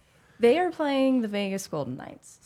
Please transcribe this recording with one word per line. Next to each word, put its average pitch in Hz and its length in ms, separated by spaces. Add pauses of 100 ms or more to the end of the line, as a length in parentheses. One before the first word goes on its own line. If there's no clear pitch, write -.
(380)
They 240 200
are 359 120
playing 269 520
the 220 60
Vegas 196 380
Golden 131 320
Knights. - 480